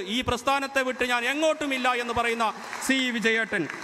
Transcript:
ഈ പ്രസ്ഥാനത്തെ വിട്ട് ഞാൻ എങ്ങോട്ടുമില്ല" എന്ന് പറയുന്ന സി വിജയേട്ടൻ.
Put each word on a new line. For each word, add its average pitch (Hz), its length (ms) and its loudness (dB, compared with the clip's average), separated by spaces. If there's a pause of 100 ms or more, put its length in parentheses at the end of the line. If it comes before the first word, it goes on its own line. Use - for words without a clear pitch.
(160)
ഈ - 20 0 (100)
പ്രസ്ഥാനത്തെ 269 600 0
വിട്ട് 247 220 -2
ഞാൻ 240 120 2 (100)
എങ്ങോട്ടുമില്ല" 294 560 0 (140)
എന്ന് 233 160 -4
പറയുന്ന 233 280 2 (400)
സി 269 120 4 (180)
വിജയേട്ടൻ. 220 480 2 (200)